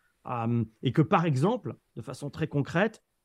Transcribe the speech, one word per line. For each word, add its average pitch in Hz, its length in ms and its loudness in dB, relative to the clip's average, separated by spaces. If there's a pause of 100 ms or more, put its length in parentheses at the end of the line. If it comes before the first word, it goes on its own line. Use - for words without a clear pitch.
(300)
euh, 117 360 0 (180)
et 131 80 2
que, 165 100 4
par 170 220 4
exemple, 160 540 0 (180)
de 120 60 -10
façon - 280 -12
très 156 200 -4
concrète, 170 520 0 (240)